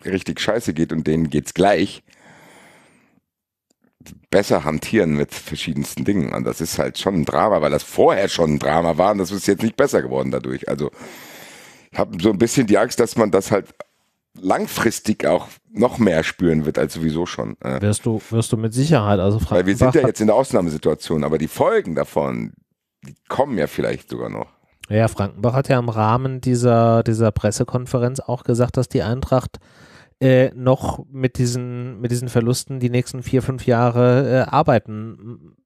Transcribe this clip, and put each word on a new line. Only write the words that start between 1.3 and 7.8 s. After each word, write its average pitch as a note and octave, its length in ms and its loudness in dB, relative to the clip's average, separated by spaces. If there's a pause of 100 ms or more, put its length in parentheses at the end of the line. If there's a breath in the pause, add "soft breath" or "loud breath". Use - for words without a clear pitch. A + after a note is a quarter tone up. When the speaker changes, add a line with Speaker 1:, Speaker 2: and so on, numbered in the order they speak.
Speaker 1:
geht's D2 240 -4
gleich, F#2+ 480 2 (2250 soft breath)
besser G2 360 2
hantieren D#2 500 0
mit D2 180 -2
verschiedensten - 720 -8
Dingen. F2 300 -2
Und A#1+ 100 -4
das A#1 180 -6
ist - 160 -6
halt C2+ 200 -4
schon G2 240 -2
ein C2+ 40 -2
Drama, E2 360 2
weil D2 100 2
das D2 120 0